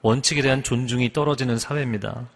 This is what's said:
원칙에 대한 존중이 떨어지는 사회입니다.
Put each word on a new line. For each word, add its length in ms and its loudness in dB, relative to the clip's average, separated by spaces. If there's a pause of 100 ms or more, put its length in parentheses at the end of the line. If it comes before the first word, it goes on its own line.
원칙에 400 2
대한 220 2
존중이 500 0
떨어지는 440 0
사회입니다. 760 -4